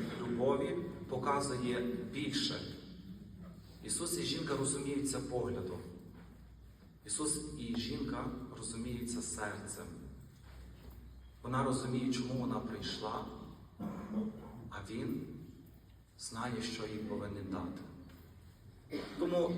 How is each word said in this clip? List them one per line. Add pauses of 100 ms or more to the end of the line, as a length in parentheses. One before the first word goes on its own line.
(220)
любові (320)
показує (320)
більше. (1300)
Ісус
і
жінка
розуміються
поглядом. (1300)
Ісус (180)
і
жінка (320)
розуміються
серцем. (1600)
Вона
розуміє,
чому
вона
прийшла, (1400)
а
Він (920)
знає,
що
їй
повинен
дати. (1400)
Тому